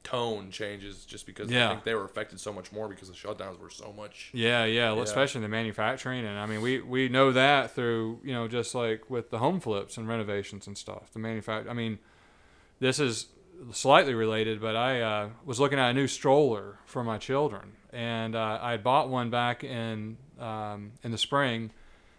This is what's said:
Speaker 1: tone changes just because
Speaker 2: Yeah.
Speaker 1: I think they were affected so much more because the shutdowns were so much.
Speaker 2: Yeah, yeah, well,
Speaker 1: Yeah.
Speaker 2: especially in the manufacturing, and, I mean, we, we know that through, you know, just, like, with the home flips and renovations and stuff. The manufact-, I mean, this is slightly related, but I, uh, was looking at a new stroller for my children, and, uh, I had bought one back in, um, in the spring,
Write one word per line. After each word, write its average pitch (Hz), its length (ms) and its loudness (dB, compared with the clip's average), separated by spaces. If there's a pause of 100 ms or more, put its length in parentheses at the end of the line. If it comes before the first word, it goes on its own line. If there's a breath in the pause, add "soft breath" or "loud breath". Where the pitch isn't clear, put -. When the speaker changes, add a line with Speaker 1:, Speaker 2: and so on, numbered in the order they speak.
Speaker 1:
tone 110 480 -4
changes 101 540 -10
just - 200 -16
because 104 240 -10
Speaker 2:
Yeah. 120 180 6
Speaker 1:
I - 40 4
think 107 120 -4
they 113 120 0
were 98 100 -2
affected 104 340 -10
so 107 140 -8
much 92 180 -14
more 107 160 -6
because 95 200 -14
the 90 80 -18
shutdowns 95 440 -10
were 90 120 -18
so 110 220 -16
much. 104 400 -16
Speaker 2:
Yeah, 117 320 4
yeah, 117 240 4
well, 107 80 2
Speaker 1:
Yeah. 120 60 2
Speaker 2:
especially 131 360 2
in 110 40 -2
the 104 60 -2
manufacturing, 113 760 -2
and, 101 120 -6
I 104 80 -4
mean, 107 160 -4
we, 127 200 0
we 127 280 0
know 131 220 6
that 131 400 6
through, 117 520 -2
you 131 100 -6
know, 117 140 -2
just, 117 280 -2
like, 113 340 0
with 117 220 -4
the 117 80 -2
home 165 200 2
flips 101 380 -4
and 113 100 -6
renovations 104 600 -4
and 101 100 -12
stuff. - 360 -12
The 113 60 -10
manufact-, 110 500 -6
I 120 40 -8
mean, 113 240 -4 (840 soft breath)
this 131 200 2
is 120 280 0 (440)
slightly 139 420 6
related, 110 460 0
but 110 160 -2
I, 123 260 0
uh, 107 280 0 (160)
was 123 140 -4
looking 143 200 4
at 127 100 4
a 120 40 2
new 135 140 4
stroller 123 760 4
for 127 180 -6
my 113 140 -2
children, 131 560 -2 (200)
and, 113 420 -4
uh, 110 260 0
I 120 100 -2
had 110 120 -2
bought 131 260 4
one 123 200 0
back 120 340 0
in, 113 540 -6 (220)
um, 107 520 -8 (120)
in 117 80 -6
the 113 60 -4
spring, 117 540 0 (480 soft breath)